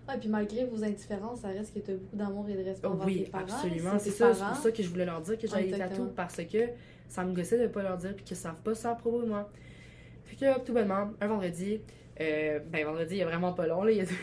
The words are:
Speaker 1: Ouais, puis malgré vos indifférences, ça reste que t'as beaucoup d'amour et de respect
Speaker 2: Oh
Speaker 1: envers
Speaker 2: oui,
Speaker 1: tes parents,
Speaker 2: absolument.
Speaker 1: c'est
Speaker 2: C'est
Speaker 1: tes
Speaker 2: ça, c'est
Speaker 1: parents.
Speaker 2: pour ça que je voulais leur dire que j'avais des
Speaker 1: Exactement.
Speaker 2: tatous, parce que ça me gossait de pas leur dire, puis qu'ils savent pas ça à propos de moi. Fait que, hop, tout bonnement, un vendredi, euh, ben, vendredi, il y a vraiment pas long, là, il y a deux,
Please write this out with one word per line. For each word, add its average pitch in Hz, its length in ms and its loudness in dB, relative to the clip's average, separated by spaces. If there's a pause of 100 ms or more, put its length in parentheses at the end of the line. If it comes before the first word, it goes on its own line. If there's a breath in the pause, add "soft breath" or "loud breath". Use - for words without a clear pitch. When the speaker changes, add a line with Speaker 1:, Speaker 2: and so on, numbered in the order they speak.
Speaker 1:
Ouais, 262 100 -4
puis 214 100 -4
malgré 214 380 0
vos 220 180 -2
indifférences, 208 560 -4
ça 202 80 -6
reste 202 240 -6
que 214 60 -6
t'as 202 160 -4
beaucoup 190 220 -8
d'amour 202 340 -2
et 196 40 -2
de 190 80 -2
respect 190 240 -4
Speaker 2:
Oh 196 60 2
Speaker 1:
envers 185 140 0
Speaker 2:
oui, 190 180 2
Speaker 1:
tes - 60 -8
parents, 185 140 -4
Speaker 2:
absolument. 180 540 0
Speaker 1:
c'est - 0 -
Speaker 2:
C'est 208 120 0
Speaker 1:
tes 196 60 -4
Speaker 2:
ça, 233 180 10
c'est 190 60 2
Speaker 1:
parents. 202 140 0
Speaker 2:
pour 269 80 -2
ça 226 100 4
que 220 100 -2
je 175 80 0
voulais 180 160 0
leur 165 160 -4
dire 214 160 -2
que 220 80 -4
j'avais 196 160 2
des 185 80 2
Speaker 1:
Exactement. 185 280 -2 (100)
Speaker 2:
tatous, - 60 -8
parce 175 300 -4
que 208 140 0 (500 loud breath)
ça 185 160 -4
me 185 100 0
gossait 180 240 2
de 233 100 4
pas 202 140 -2
leur 185 140 -2
dire, 185 180 -6
puis - 100 -12
qu'ils 180 120 -8
savent 165 260 -8
pas 214 120 0
ça 233 160 -2
à 233 60 0
propos 233 260 0
de 226 60 0
moi. 208 220 -2 (720 loud breath)
Fait - 120 -18
que, 269 200 6
hop, 254 80 -2
tout 240 100 -2
bonnement, 202 360 2 (120)
un 208 40 2
vendredi, 196 540 0 (400 loud breath)
euh, 156 460 2
ben, 160 180 0
vendredi, 160 300 -2
il 202 40 0
y 185 40 2
a 170 40 2
vraiment 175 280 2
pas 175 120 2
long, 170 180 2
là, 220 80 8
il 214 60 6
y - 20 2
a 190 40 2
deux, 180 180 -2